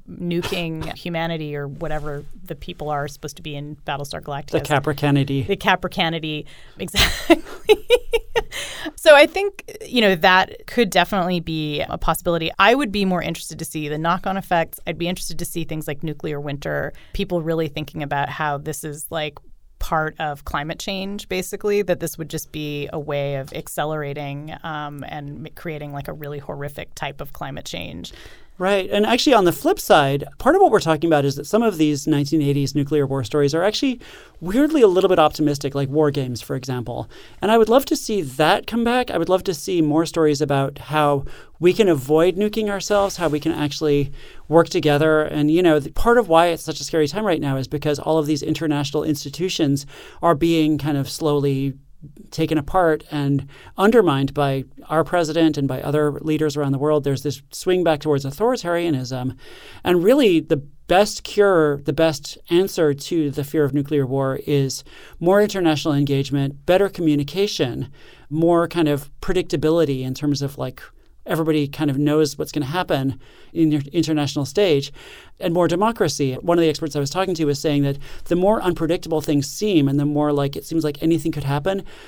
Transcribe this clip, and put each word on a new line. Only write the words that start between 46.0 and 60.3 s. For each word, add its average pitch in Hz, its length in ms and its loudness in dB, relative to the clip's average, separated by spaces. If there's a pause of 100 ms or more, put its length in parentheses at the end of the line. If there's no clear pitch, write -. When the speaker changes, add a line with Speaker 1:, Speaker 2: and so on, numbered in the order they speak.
Speaker 2:
of 196 100 0
why 165 200 6
it's 160 140 -4
such 151 160 -8
a 143 40 -10
scary 151 240 0
time 196 180 -4
right 170 160 0
now 139 160 -2
is 131 100 -4
because 147 300 -2
all 160 220 0
of 147 80 0
these 147 160 -2
international 151 600 -2
institutions 147 840 -2 (340)
are 170 140 4
being 156 420 2
kind 143 200 -2
of 135 120 -2
slowly 143 640 0 (580)
taken 156 260 0
apart 156 540 2
and 143 360 0 (300)
undermined 175 560 4
by 135 320 0 (240)
our 156 160 2
president 160 520 2
and 139 120 0
by 131 120 -4
other 147 380 0
leaders 151 380 0
around 139 160 0
the 135 40 -2
world. 147 280 2
There's 139 180 -2
this 143 180 -4 (100)
swing 185 300 0
back 160 200 2
towards 139 240 0
authoritarianism. 147 1120 -2 (480)
And 180 180 4
really, 208 380 6